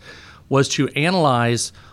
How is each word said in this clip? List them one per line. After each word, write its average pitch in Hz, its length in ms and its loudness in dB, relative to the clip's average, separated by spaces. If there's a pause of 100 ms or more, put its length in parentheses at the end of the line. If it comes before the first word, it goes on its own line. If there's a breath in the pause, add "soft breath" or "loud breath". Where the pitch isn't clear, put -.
(480 loud breath)
was 135 220 2
to 135 200 -2
analyze 139 840 0 (200 loud breath)